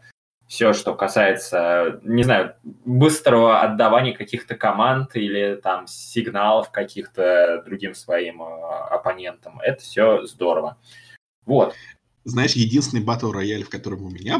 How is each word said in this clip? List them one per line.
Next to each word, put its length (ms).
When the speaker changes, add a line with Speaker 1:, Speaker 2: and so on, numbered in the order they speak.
Speaker 1:
все, 260
что 220
касается, 1080
не 200
знаю, 400
быстрого 1000
отдавания 520
каких-то 420
команд 600
или 400
там 320
сигналов 840
каких-то 960
другим 300
своим, 480
э, 20
оппонентам. 680
Это 200
все 440
здорово. 520
Вот. 280
Speaker 2:
Знаешь, 280
единственный 500
батл 280
рояль, 320
в 60
котором 340
у 60
меня 300